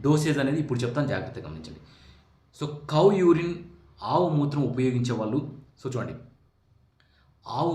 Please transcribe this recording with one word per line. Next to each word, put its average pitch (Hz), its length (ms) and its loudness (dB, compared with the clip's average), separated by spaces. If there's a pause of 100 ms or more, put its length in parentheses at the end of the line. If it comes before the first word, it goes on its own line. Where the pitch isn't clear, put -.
డోసేజ్ 151 340 4
అనేది 143 220 0
ఇప్పుడు 131 180 -2
చెప్తాను, 123 360 0
జాగ్రత్తగా - 340 -8
గమనించండి. 78 320 -14 (800)
So, 151 100 -6 (240)
కౌ 160 200 6
యూరిన్, 175 420 4 (480)
ఆవు 165 260 2
మూత్రం 147 340 0 (100)
ఉపయోగించే 123 480 0
వాళ్ళు, 110 200 0 (420)
so - 40 -8
చూడండి, 123 300 -6 (1400)
ఆవు 170 160 2